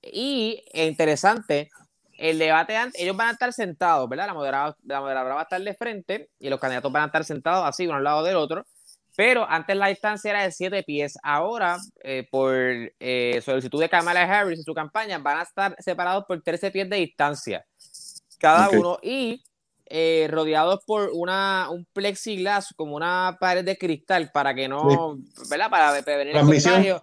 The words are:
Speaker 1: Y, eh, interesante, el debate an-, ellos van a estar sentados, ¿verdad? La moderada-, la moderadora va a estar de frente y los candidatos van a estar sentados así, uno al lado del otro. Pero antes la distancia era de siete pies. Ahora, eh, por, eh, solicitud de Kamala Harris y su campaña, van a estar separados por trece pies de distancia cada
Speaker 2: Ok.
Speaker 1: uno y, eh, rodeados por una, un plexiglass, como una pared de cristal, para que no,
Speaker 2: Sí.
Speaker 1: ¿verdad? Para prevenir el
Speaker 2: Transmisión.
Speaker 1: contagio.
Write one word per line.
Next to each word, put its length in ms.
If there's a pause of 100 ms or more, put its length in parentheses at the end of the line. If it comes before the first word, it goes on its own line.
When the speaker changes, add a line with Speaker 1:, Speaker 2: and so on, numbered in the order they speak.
Speaker 1:
Y, 600 (100)
eh, 120
interesante, 840 (480)
el 200
debate 400
an-, 160
ellos 240
van 120
a 20
estar 200
sentados, 560
¿verdad? 200
La 60
moderada-, 520
la 160
moderadora 340
va 60
a 20
estar 180
de 120
frente 560 (100)
y 100
los 100
candidatos 320
van 120
a 40
estar 180
sentados 420
así, 200
uno 100
al 60
lado 200
del 120
otro. 300 (500)
Pero 340
antes 260
la 120
distancia 420
era 140
de 80
siete 320
pies. 400
Ahora, 540 (260)
eh, 260
por, 240
eh, 880
solicitud 360
de 100
Kamala 320
Harris 380
y 40
su 120
campaña, 420
van 220
a 40
estar 360
separados 460
por 180
trece 260
pies 180
de 100
distancia 680 (720)
cada 300
Speaker 2:
Ok. 80
Speaker 1:
uno 260
y, 420 (440)
eh, 420
rodeados 560
por 260
una, 600
un 200
plexiglass, 840
como 200
una 440
pared 260
de 120
cristal, 540
para 220
que 140
no, 500
Speaker 2:
Sí. 320
Speaker 1:
¿verdad? 220
Para 320
prevenir 240
el 60
Speaker 2:
Transmisión. 420
Speaker 1:
contagio. 280